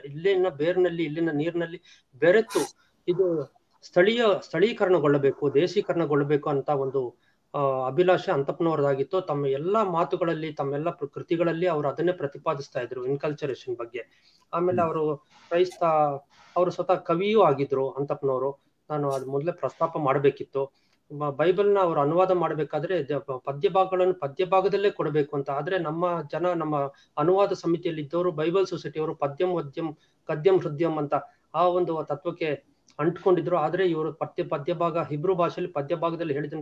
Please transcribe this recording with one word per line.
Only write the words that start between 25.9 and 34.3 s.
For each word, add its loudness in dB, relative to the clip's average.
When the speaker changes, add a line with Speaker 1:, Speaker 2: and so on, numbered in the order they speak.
Speaker 1:
ಜನ, -2
ನಮ್ಮ -2
ಅನುವಾದ 4
ಸಮಿತಿಯಲ್ಲಿ -2
ಇದ್ದವರು, -2
ಬೈಬಲ್ 0
ಸೊಸೈಟಿಯವರು -6
ಪದ್ಯಂ -2
ವದ್ಯಂ -4
ಗದ್ಯಂ 4
ಹೃದಯಂ -2
ಅಂತ -2
ಆ 4
ಒಂದು 0
ತತ್ವಕ್ಕೆ -6
ಅಂಟ್ಕೊಂಡಿದ್ರು. 2
ಆದ್ರೆ 0
ಇವರು -2
ಪದ್ಯ, -6